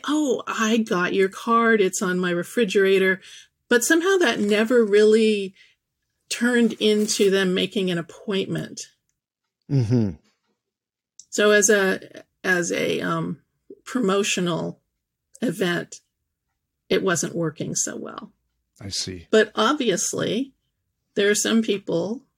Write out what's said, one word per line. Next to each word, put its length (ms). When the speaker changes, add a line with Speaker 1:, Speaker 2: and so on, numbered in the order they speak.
Speaker 1:
"Oh, 400
I 300
got 360
your 160
card. 500
It's 220
on 160
my 140
refrigerator." 880
But 140
somehow 340
that 220
never 440
really 680
turned 440
into 560
them 240
making 380
an 80
appointment. 840
Speaker 2:
Mm-hmm. 420
Speaker 1:
So 220
as 180
a, 540
as 280
a, 300
um, 400
promotional 960
event, 580
it 140
wasn't 320
working 400
so 200
well. 360
Speaker 2:
I 80
see. 400
Speaker 1:
But 240
obviously, 1000
there 160
are 60
some 260
people 640